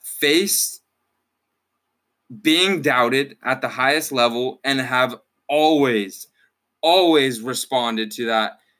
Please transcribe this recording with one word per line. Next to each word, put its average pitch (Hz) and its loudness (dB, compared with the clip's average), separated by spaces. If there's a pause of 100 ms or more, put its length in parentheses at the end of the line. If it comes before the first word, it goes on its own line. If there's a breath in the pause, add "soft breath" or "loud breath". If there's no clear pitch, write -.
faced - -2 (1600)
being 170 0
doubted 131 0
at 127 -4
the 123 -4
highest 143 -2
level 123 -2
and 135 -2
have 127 -2 (300)
always, 139 2 (560)
always 160 4
responded 117 -4
to 120 -8
that. 110 -2 (220)